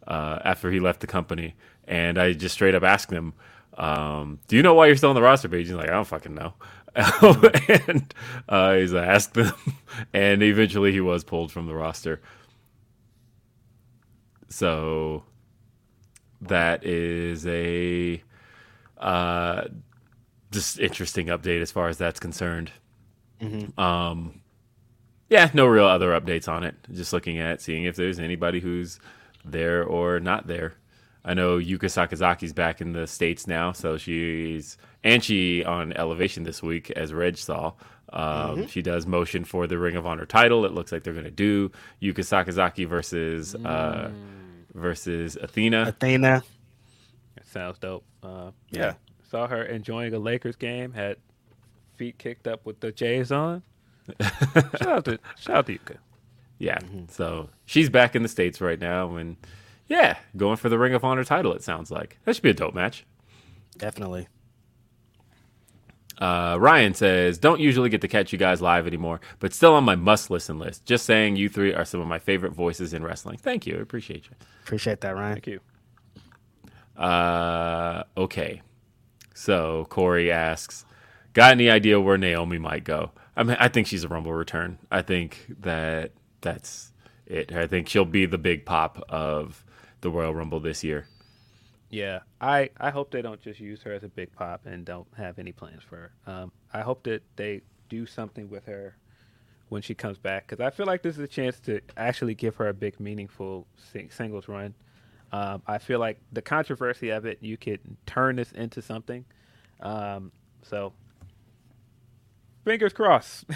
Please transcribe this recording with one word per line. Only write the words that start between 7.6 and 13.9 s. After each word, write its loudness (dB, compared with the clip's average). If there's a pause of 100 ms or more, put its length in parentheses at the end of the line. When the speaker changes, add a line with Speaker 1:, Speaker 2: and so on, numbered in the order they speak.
Speaker 1:
And, 0 (360)
uh, 6
he's 4
like, 0
"Ask 4
them," 2 (300)
<laughs> -12
and 4
eventually 4
he 0
was 0
pulled -6
from -8
the -8
roster. -6 (2250)